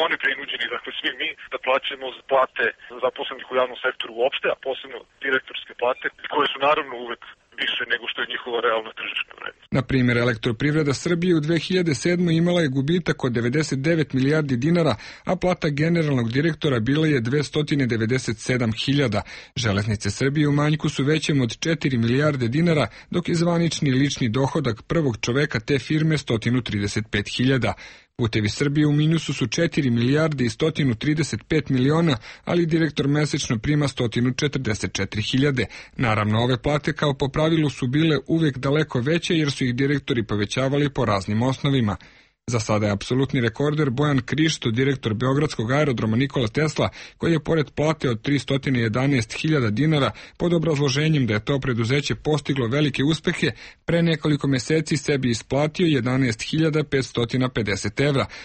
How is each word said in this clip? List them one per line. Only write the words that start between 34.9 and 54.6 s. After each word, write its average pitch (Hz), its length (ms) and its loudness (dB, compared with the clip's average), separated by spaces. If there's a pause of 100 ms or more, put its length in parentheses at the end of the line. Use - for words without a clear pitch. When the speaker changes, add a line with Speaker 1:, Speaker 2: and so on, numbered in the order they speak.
Speaker 2:
četiri 98 280 -4
hiljade. 127 440 2 (320)
Naravno, 107 460 2
ove 123 180 2
plate 147 320 0
kao 147 200 0
po 139 160 -2
pravilu 156 400 2
su 135 180 -4
bile 151 300 2 (100)
uvek 160 300 2
daleko 139 420 0
veće 165 340 0
jer 156 180 2
su - 140 -2
ih 120 100 0
direktori 135 520 0
povećavali 131 640 0
po 131 120 0
raznim 104 360 0
osnovima. 127 540 2 (540)
Za 120 100 0
sada 107 260 0
je 104 60 2
apsolutni 131 500 0
rekorder 147 480 0
Bojan 139 360 2
Krišto, 151 460 0
direktor 131 420 0
Beogradskog 127 580 0
aerodroma 117 460 2
Nikola 131 300 0
Tesla, 143 420 0 (280)
koji 156 140 0
je 160 120 2
pored 156 320 0
plate 151 340 0
od 110 120 -2
tristotine 135 580 0
jedanaest 123 640 0
hiljada 147 280 2
dinara, 139 420 2 (260)
pod 170 160 2
obrazloženjem 147 720 2
da 107 80 2
je 107 120 0
to 143 140 0
preduzeće 123 560 0
postiglo 139 520 0
velike 139 360 0
uspehe, 160 480 0 (340)
pre 170 160 2
nekoliko 156 460 2
meseci 156 500 0